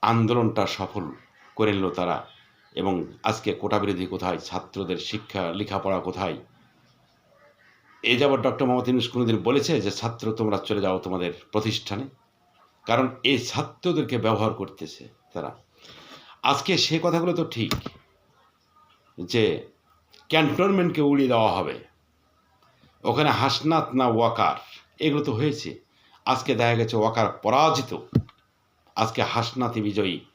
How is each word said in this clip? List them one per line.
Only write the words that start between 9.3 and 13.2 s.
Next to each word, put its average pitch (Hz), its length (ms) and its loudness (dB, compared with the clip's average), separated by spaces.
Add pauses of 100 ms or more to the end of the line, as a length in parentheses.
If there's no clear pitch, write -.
বলেছে 135 440 2
যে, 101 100 -2
"ছাত্র 113 400 -6
তোমরা 107 260 2
চলে 104 240 -2
যাও 95 180 0
তোমাদের 90 340 -4 (180)
প্রতিষ্ঠানে"? 104 560 -2 (760)
কারণ 120 380 2